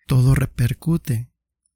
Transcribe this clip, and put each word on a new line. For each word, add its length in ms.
todo 280
repercute 1000